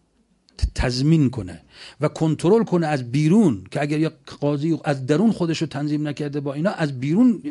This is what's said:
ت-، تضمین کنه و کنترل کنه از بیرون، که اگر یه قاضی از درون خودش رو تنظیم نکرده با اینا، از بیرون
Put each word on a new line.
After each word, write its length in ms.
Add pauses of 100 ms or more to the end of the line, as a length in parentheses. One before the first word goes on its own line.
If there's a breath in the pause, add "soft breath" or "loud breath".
(580)
ت-، 160
تضمین 560
کنه 300 (400 loud breath)
و 80
کنترل 560
کنه 220
از 260
بیرون، 580
که 100
اگر 200
یه 80 (320)
قاضی 440
از 220
درون 260
خودش 260
رو 80
تنظیم 420
نکرده 320
با 140
اینا، 160
از 300
بیرون 500